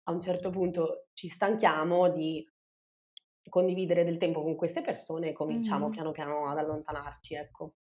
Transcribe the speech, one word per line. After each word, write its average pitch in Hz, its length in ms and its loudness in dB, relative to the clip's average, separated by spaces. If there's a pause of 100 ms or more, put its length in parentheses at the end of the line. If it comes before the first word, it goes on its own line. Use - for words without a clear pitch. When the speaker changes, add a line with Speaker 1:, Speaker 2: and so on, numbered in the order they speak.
Speaker 1:
a - 80 -2
un 170 100 -2
certo 180 280 -2
punto 175 640 0
ci - 140 -12
stanchiamo 180 840 4
di 160 340 -2 (1040)
condividere 180 540 4
del 170 140 0
tempo 165 240 0
con 156 140 0
queste 170 260 -2
persone 160 480 -4
e 147 40 -6
cominciamo 156 540 -2
Speaker 2:
Mh-mh. - 40 -2
Speaker 1:
piano 160 200 -4
piano 147 380 -4
ad 147 80 -2
allontanarci, 151 800 -6
ecco. 156 400 -12 (100)